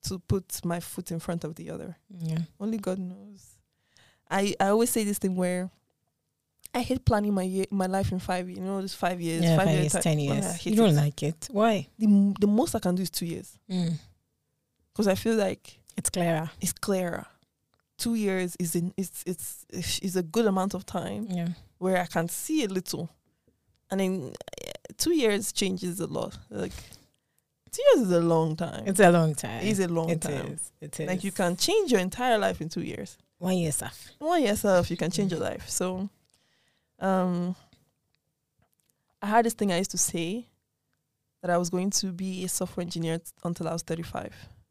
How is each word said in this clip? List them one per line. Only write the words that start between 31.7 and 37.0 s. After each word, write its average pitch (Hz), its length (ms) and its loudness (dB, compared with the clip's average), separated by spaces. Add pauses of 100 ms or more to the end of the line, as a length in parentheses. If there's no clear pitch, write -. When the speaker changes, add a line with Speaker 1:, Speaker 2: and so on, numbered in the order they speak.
Speaker 1:
your 208 100 6
entire 233 360 2
life 190 240 0
in 160 80 -6
two 175 140 -6
years. - 340 -10 (220)
Speaker 2:
One 180 180 0
year, 165 160 0
self. - 360 -8 (100)
Speaker 1:
One 320 220 2
year, 214 140 4
self, 185 340 4
you 170 80 -2
can 170 140 -2
change 196 220 0
your 156 80 -4
Speaker 2:
Mm. - 100 -4
Speaker 1:
life. - 180 -12
So, 185 400 -4 (880)
um, 180 560 0 (1700)